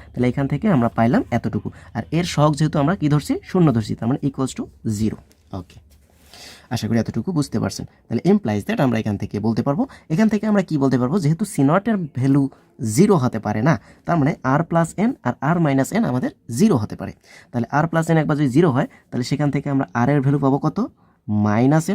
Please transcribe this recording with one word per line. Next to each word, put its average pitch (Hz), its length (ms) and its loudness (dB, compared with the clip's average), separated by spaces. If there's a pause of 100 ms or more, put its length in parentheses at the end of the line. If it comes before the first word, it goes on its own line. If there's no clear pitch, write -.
(120)
তাহলে 123 200 -2
এখান 139 200 -2
থেকে 147 140 -2 (100)
আমরা 117 220 2
পাইলাম 127 240 2 (160)
এতটুকু। 107 300 -6 (300)
আর 117 60 -4 (140)
এর 175 80 0 (100)
সহগ 151 240 4
যেহেতু 156 240 0
আমরা 165 180 2
কি 151 120 0
ধরছি? 147 200 0 (180)
শূন্য 175 240 4
ধরছি, 110 240 -2
তার 117 100 -6
মানে 139 180 -2
equals 135 300 -4
to - 60 -8 (340)
zero। 107 200 -2 (420)
ওকে, - 180 -18 (960)
আশা 113 140 -4
করি 113 160 0
এতটুকু - 260 -6 (100)
বুঝতে - 240 -4
পারছেন। - 220 -6 (220)
তাহলে 117 140 -4 (100)
implies 107 380 0
that 226 160 -2
আমরা 117 180 0
এখান 107 180 -2
থেকে 104 140 -6 (120)
বলতে 113 200 0
পারবো, 151 160 0 (300)
এখান 214 200 4
থেকে 214 180 -2
আমরা 202 180 2
কি 156 140 0
বলতে 135 180 2
পারবো? 127 220 0
যেহেতু 160 200 0 (100)
সি 143 160 0
নট 185 220 2
এর 214 60 0 (220)
ভ্যালু 135 240 4 (520)
জিরো 196 280 6
হতে 113 220 -2
পারে 107 220 -2
না, 160 60 4 (320)
তার - 160 0
মানে 139 100 2 (280)
r - 100 0
plus 165 200 0 (200)
n - 20 0 (160)
আর 120 60 0 (220)
r - 100 2
minus 135 240 2 (120)
n - 100 0
আমাদের 143 200 -2 (280)
জিরো 202 220 4
হতে 95 180 -6
পারে। 95 140 -10 (380)
তাহলে 117 160 -2 (160)
r - 80 0
plus 160 220 0
n 160 80 4
একবার 147 180 -2
যদি 147 160 0
জিরো 165 200 6
হয়, 151 120 0 (220)
তাহলে 120 220 -6
সেখান 147 240 0
থেকে 143 180 -6
আমরা 135 120 -2 (200)
r 127 80 2
এর 147 120 2
ভ্যালু 143 200 2
পাবো 135 200 4
কত? - 120 -2 (680)
মাইনাস 127 500 2